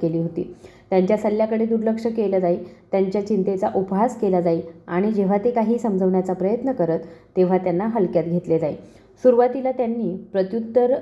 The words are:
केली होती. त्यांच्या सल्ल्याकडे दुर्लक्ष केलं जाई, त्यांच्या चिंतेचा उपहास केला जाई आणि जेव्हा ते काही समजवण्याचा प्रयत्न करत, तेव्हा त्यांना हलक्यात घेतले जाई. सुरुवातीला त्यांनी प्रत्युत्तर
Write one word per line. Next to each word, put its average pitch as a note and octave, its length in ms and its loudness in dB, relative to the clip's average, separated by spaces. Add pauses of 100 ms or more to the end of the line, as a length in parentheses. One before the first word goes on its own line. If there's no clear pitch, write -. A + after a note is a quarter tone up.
केली E3 160 0
होती. E3+ 380 -6 (340)
त्यांच्या F#3+ 280 2
सल्ल्याकडे A3 480 0
दुर्लक्ष A3+ 420 0
केलं G3+ 320 0
जाई, F3 180 2 (340)
त्यांच्या G3 360 0
चिंतेचा G3 480 0
उपहास G3 440 0
केला F#3 220 2
जाई E3 200 0 (260)
आणि F#3+ 240 0
जेव्हा G3+ 260 2
ते A#3 140 0
काही A3+ 260 0
समजवण्याचा F#3 560 0
प्रयत्न A#3 380 -2
करत, E3 280 0 (380)
तेव्हा F#3 200 4
त्यांना F#3 300 0
हलक्यात F3+ 360 0
घेतले E3+ 360 0
जाई. D3+ 160 -2 (480)
सुरुवातीला B3+ 480 4
त्यांनी A#3 440 -2
प्रत्युत्तर A3+ 880 0